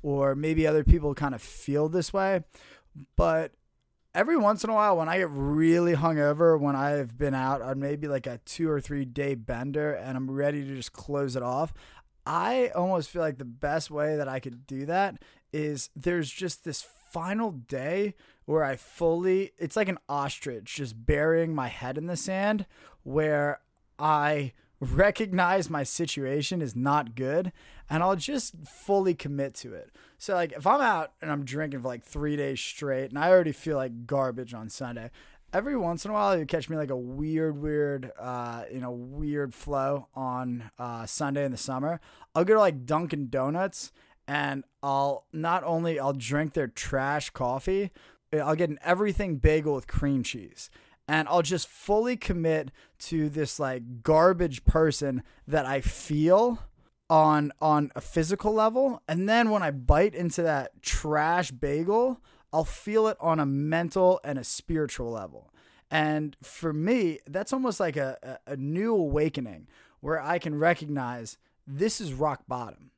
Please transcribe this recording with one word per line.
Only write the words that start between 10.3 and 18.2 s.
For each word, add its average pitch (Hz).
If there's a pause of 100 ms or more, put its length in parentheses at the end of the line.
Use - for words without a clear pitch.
ready 143
to 135
just 127
close 139
it 127
off, 131 (540)
I 214
almost 180
feel 175
like 147
the 135
best 147
way 151
that 143
I 131
could 127
do 135
that 185 (300)
is 151
there's 165
just -
this 156
final 196
day 147 (320)